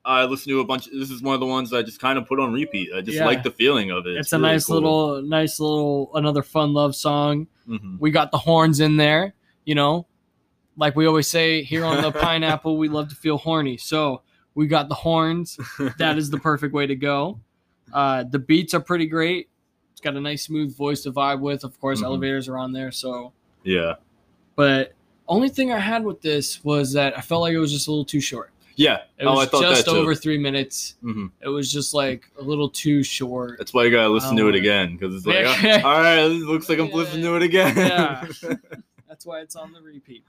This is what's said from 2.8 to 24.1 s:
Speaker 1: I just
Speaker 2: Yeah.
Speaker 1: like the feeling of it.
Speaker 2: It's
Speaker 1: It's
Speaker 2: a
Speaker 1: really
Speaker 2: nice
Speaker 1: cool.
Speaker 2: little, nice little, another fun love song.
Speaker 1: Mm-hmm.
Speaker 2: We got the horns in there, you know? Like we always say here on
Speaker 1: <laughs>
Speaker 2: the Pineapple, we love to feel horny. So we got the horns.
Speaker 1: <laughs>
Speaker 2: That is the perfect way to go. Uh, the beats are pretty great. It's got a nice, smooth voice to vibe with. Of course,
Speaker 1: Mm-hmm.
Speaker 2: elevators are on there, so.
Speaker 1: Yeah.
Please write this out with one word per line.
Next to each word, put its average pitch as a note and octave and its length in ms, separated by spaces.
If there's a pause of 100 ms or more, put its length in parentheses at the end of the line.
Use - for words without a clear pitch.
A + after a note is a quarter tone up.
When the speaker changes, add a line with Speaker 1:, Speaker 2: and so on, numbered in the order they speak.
Speaker 1:
I F#2+ 60
just A2+ 160
Speaker 2:
Yeah. B2+ 80
Speaker 1:
like B2+ 160
the B2 80
feeling A#2 400
of F2+ 160
it. F2+ 120
Speaker 2:
It's D3 100
Speaker 1:
It's - 60
Speaker 2:
a D#3+ 40
Speaker 1:
really D#3+ 140
Speaker 2:
nice D#3+ 140
Speaker 1:
cool. E3 100
Speaker 2:
little, D#3 480
nice D#3 360
little, D3 560
another D3 280
fun D3+ 300
love D3 220
song. D3 520 (200)
Speaker 1:
Mm-hmm. G2+ 300
Speaker 2:
We D3+ 140
got D3+ 200
the D#3 60
horns D#3+ 420
in D#3 180
there, D#3 360 (320)
you D3+ 80
know? D3 320 (720)
Like D3 180
we D#3 100
always D#3 220
say D#3+ 360
here D#3+ 220
on D3+ 160
Speaker 1:
<laughs> - 0
Speaker 2:
the D#3 100
Pineapple, D#3+ 680
we D#3 120
love D3+ 200
to D3 60
feel D3+ 220
horny. D3 400
So D3+ 440 (340)
we D3+ 120
got D3 220
the C#3+ 60
horns. E3 600 (200)
Speaker 1:
<laughs> C3+ 200
Speaker 2:
That D#3 200
is D3+ 120
the D3 100
perfect C#3+ 340
way C#3+ 140
to C#3 80
go. C#3+ 440 (540)
Uh, C3+ 300
the B2+ 160
beats D#3+ 340
are E3+ 60
pretty E3+ 260
great. E3 440 (420)
It's - 100
got C#3+ 140
a C#3 60
nice, D3 220
smooth D3+ 320
voice C#3+ 280
to C#3 80
vibe C#3 300
with. C#3+ 220
Of - 160
course, C3+ 200
Speaker 1:
Mm-hmm. G#2+ 60
Speaker 2:
elevators C3+ 420
are C3 100
on B2+ 160
there, C3 180
so. B2 420 (300)
Speaker 1:
Yeah. E2+ 320 (600)